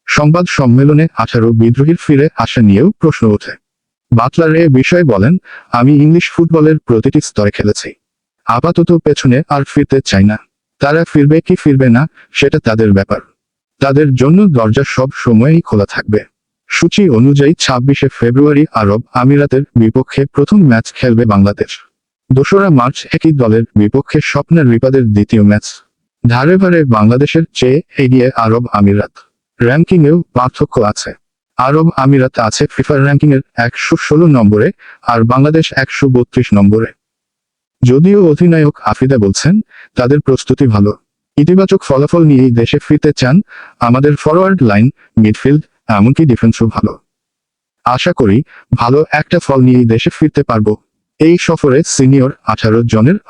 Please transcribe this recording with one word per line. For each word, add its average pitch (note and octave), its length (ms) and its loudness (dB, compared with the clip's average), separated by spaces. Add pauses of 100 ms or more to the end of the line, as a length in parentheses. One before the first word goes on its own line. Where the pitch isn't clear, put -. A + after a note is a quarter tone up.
সংবাদ D#3 420 0
সম্মেলনে C#3+ 580 2 (100)
আঠারো A#2 340 -2
বিদ্রোহীর A#2+ 480 0
ফিরে D3 360 0
আসা - 260 -4
নিয়েও G#2+ 380 2
প্রশ্ন D3 280 0
ওঠে। G#2 240 -2 (600)
বাটলার D#3 440 0
এ E3 120 2
বিষয়ে C#3+ 360 2
বলেন, B2+ 340 0 (340)
"আমি B2 220 2
ইংলিশ D3+ 380 2
ফুটবলের D#3+ 480 0
প্রতিটি B2 440 -2
স্তরে G#2 280 -4
খেলেছি। - 420 -6 (520)
আপাতত E3+ 460 0
পেছনে D3 580 0
আর C#3+ 180 -2
ফিরতে C#3 380 -2
চাই G2 180 0
না। G#2 140 0 (420)
তারা D#3 340 0
ফিরবে D3+ 280 2
কি - 140 -2
ফিরবে C3+ 340 0
না, B2+ 180 2 (240)
সেটা C#3+ 280 -2
তাদের A2 320 0
ব্যাপার। G2 280 -2 (600)
তাদের C#3 360 0
জন্য D#3+ 320 2
দরজা B2 400 0
সব C3 260 -4
সময়ই B2+ 480 2
খোলা G2+ 240 -2
থাকবে।" - 480 -6 (340)
সূচি F3 420 0
অনুযায়ী C#3 480 2
ছাব্বিশে C3+ 500 -2 (120)
ফেব্রুয়ারি C#3+ 540 2
আরব G#2+ 280 -2 (120)
আমিরাতের C#3 500 0 (120)
বিপক্ষে C3 500 0
প্রথম E3 420 0
ম্যাচ A2+ 260 0
খেলবে A#2+ 320 0
বাংলাদেশ। G2+ 540 -2 (540)
দোসরা G3 360 0
মার্চ C3+ 440 -2
একই D#3+ 180 0
দলের A#2 320 0 (120)
বিপক্ষে G#2+ 480 -2
স্বপ্নের D3 460 0
রিপাদের A#2+ 440 0
দ্বিতীয় G#2 300 0
ম্যাচ। G#2 200 2 (640)
ধারে C3+ 300 0
ভারে F3 280 0
বাংলাদেশের B2 580 0 (100)
চেয়ে C3 280 0 (160)
এগিয়ে B2+ 380 2
আরব A#2 380 -2
আমিরাত। G2+ 380 0 (500)
র্যাঙ্কিংয়েও D#3 640 2 (100)
পার্থক্য B2+ 480 -4
আছে। G#2 320 -6 (440)
আরব D3+ 380 0
আমিরাত C3+ 440 0
আছে A#2 320 -2
ফিফার C#3 320 -2
র্যাঙ্কিংয়ের C#3+ 380 0 (140)
একশো - 400 -4
ষোলো D#3+ 320 0
নম্বরে, A#2 440 2 (300)
আর A#2 220 -2
বাংলাদেশ C#3+ 500 0
একশো C3+ 360 -2
বত্রিশ B2 440 -2
নম্বরে। G#2 380 0 (920)
যদিও E3 460 4
অধিনায়ক D#3 540 0
আফিদা C3 340 -2
বলছেন, C#3 440 0 (340)
তাদের C3 240 0
প্রস্তুতি C3 480 -2
ভালো। G#2 260 0 (440)
ইতিবাচক F#3+ 460 0
ফলাফল D3 400 0
নিয়েই C3 280 2
দেশে A#2 280 0
ফিরতে D3+ 360 -2
চান। C#3 260 0 (380)
আমাদের C3 360 0
ফরোয়ার্ড F3+ 480 0
লাইন, A2 260 2 (280)
মিডফিল্ড, A2 460 0 (240)
এমনকি A#2 380 0
ডিফেন্সও A2+ 420 0
ভালো। - 320 -4 (840)
আশা B2+ 280 -2
করি A2+ 300 0 (320)
ভালো C3+ 360 0
একটা D#3 280 -2
ফল C3+ 220 0
নিয়েই B2+ 240 2
দেশে A2+ 280 -2
ফিরতে D3 300 -2
পারব। G#2+ 320 -2 (440)
এই E3 220 2
সফরে D3 440 0
সিনিয়র C3+ 460 0 (120)
আঠারো A2+ 400 -2
জনের A#2 320 0 (140)